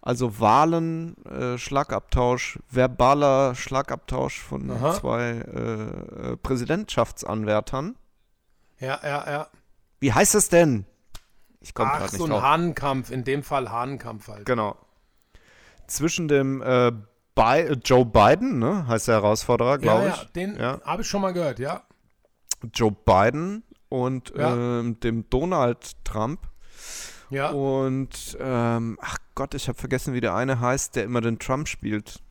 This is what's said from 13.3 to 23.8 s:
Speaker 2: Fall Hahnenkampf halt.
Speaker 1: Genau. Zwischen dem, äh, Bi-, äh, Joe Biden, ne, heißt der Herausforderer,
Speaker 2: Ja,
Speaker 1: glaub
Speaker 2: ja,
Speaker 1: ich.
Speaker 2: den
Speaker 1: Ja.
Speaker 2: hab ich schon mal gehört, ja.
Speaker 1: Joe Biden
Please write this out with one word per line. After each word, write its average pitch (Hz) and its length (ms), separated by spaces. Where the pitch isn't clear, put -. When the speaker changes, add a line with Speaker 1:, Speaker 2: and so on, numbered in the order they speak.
Speaker 2:
Fall 131 300
Hahnenkampf 120 560
halt. 104 180
Speaker 1:
Genau. 113 320
Zwischen 160 400
dem, 135 340
äh, 123 300
Bi-, 123 280
äh, 151 220
Joe 127 220
Biden, 139 540
ne, 156 280
heißt 113 200
der 117 80
Herausforderer, 110 560
Speaker 2:
Ja, 143 60
Speaker 1:
glaub 113 260
Speaker 2:
ja, 190 100
Speaker 1:
ich. - 200
Speaker 2:
den 190 260
Speaker 1:
Ja. 127 260
Speaker 2:
hab 170 140
ich - 80
schon 202 160
mal 185 100
gehört, 156 240
ja. 135 240
Speaker 1:
Joe 113 200
Biden 127 720